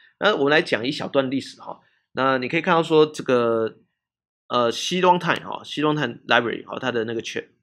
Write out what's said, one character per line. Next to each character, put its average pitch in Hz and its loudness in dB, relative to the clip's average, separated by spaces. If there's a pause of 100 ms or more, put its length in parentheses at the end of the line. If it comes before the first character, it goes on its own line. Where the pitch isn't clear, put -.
(180)
那 208 2
我 139 0
们 143 2
来 151 4
讲 120 -2
一 135 -4
小 - -6
段 135 0
历 135 -4
史 - -16
哈。 - -16 (360)
那 131 2
你 127 -6
可 160 -2
以 165 0
看 175 2
到 165 4
说 160 6
这 151 -6
个， 117 0 (680)
呃， 120 2
C 180 -4
Runtime 175 2
哈， - -10
C - -8
Runtime 151 -2
Library 120 0
哈， 98 -10
它 127 -4
的 113 -2
那 117 -8
个 113 -6
全， - -10 (140)